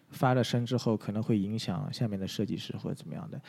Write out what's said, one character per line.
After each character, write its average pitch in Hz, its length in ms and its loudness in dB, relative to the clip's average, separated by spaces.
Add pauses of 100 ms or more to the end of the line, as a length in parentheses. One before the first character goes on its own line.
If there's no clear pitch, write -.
发 127 240 4
了 123 100 4
声 120 220 2
之 123 100 0
后， 117 220 4
可 - 140 -4
能 107 100 0
会 113 160 4
影 104 200 2
响 98 360 -2
下 - 140 0
面 101 120 -2
的 95 80 -2
设 - 160 -2
计 92 140 -2
师 - 200 -8
或 107 120 -4
者 139 60 -2
怎 - 120 -14
么 - 60 -8
样 - 160 -8
的。 139 200 -10